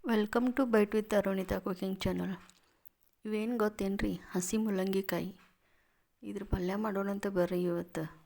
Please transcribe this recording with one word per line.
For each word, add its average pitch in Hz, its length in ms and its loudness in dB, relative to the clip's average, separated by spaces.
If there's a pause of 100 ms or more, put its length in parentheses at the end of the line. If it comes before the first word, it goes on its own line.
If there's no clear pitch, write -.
Welcome 226 380 2
to 254 260 2
Bite 208 200 6
with 214 160 0
Arunita 196 540 2
Cooking 190 400 -2
Channel. 180 280 -2 (920)
ಇವೇನ್ 220 340 -2
ಗೊತ್ತೇನ್ರಿ? 202 540 0
ಹಸಿ 180 440 -2
ಮೂಲಂಗಿ 190 460 2
ಕಾಯಿ. 175 320 -4 (880)
ಇದ್ರ 202 200 -8
ಪಲ್ಯ 190 320 -2
ಮಾಡೋಣಂತ 202 520 -2
ಬರ್ರಿ 180 360 2
ಇವತ್ತು. 175 400 -2 (220)